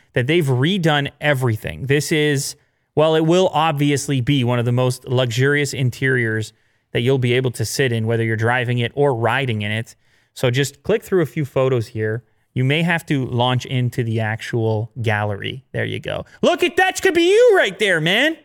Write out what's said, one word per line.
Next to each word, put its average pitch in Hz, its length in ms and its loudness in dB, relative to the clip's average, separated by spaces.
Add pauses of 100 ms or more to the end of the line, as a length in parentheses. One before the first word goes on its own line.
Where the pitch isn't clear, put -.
(120)
that 123 140 0
they've 160 200 2
redone 147 640 0 (100)
everything. 123 680 -2
This 143 260 0
is, 151 420 0 (400)
well, 160 200 4
it 160 120 2
will 180 260 4
obviously 147 680 0
be 131 240 2
one 123 140 0
of 120 60 0
the 123 80 0
most 127 340 0
luxurious 131 680 0
interiors 120 800 -2 (400)
that 127 80 0
you'll 131 180 2
be 123 160 0
able 127 160 0
to 113 140 -6
sit 127 280 -2
in, 110 140 -2
whether 117 180 0
you're 113 120 -2
driving 120 420 0
it 117 160 -4
or 143 200 2
riding 117 480 -2
in 104 100 -4
it. 113 240 -6 (360)
So - 180 -2
just 135 340 -2
click 220 180 0
through 185 200 0
a 147 40 -2
few 151 180 -4
photos 131 440 0
here. 110 340 -4 (320)
You 127 100 0
may 147 180 2
have 170 240 0
to 135 200 -2
launch 123 400 0
into 123 360 -2
the 113 180 -2
actual 110 720 -2 (120)
gallery. 107 680 -4
There 117 120 -4
you 107 160 -6
go. - 240 -8 (180)
Look 320 200 0
at 349 140 -2
that. 370 260 0
Could 370 120 2
be 339 140 4
you 453 280 6
right 226 220 0
there, 190 220 2
man. 233 440 0